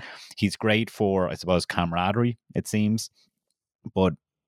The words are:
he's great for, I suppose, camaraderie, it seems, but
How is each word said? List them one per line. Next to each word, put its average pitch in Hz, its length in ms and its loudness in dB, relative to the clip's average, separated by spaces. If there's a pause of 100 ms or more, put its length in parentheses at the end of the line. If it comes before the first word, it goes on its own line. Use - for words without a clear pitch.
(360)
he's 98 220 0
great 110 320 2
for, 95 400 0
I 82 60 -6
suppose, 87 300 2
camaraderie, 95 720 0 (160)
it - 140 -4
seems, 107 440 0 (840)
but 95 180 4 (340)